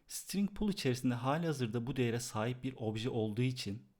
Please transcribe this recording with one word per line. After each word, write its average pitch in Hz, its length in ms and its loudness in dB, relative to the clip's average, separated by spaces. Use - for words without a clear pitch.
String - 460 -2
pool 214 160 2
içerisinde 127 440 2
halihazırda 127 720 0
bu 135 100 -2
değere 120 240 2
sahip 123 440 -2
bir 131 120 -4
obje 110 340 -2
olduğu 110 320 0
için 127 400 0